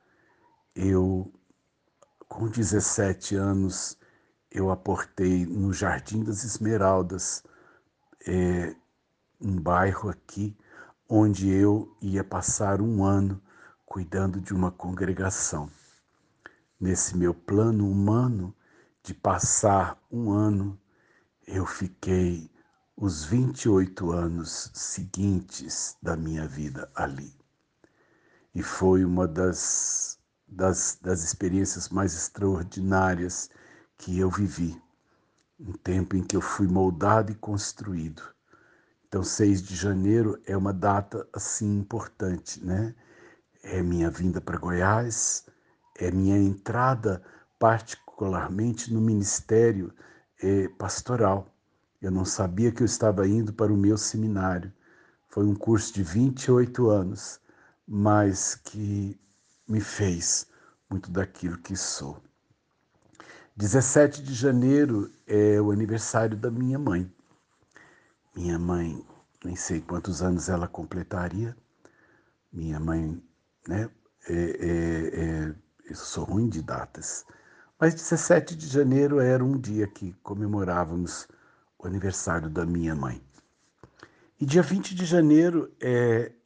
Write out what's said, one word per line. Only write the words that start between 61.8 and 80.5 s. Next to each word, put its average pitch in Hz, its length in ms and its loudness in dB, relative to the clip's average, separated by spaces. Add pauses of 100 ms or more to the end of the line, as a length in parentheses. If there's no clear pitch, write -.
Dezessete 135 640 4
de 135 120 -8
janeiro 127 760 2 (160)
é 104 340 4
o 104 120 2
aniversário 110 640 0
da 120 140 -4
minha 127 280 -2
mãe. 92 320 -2 (1200)
Minha 87 240 -2
mãe, 85 460 -2 (380)
nem 90 140 -8
sei 87 240 -4
quantos 87 420 -6
anos 90 280 0
ela 87 180 -2
completaria. 90 880 -6 (960)
Minha 80 260 -6
mãe, 80 420 -2 (460)
né, 104 240 -4 (380)
é, 85 60 -4
é, 85 880 -2
é, 78 300 -4 (340)
eu 80 80 -12
sou - 280 -10
ruim 110 260 0
de 87 100 -6
datas. - 640 -10 (560)
Mas 160 140 6
dezessete 165 600 2
de 156 140 -10
janeiro 139 520 4
era 127 220 4
um 135 160 0
dia 107 280 -2
que 95 260 -10 (100)
comemorávamos 90 1040 -4 (520)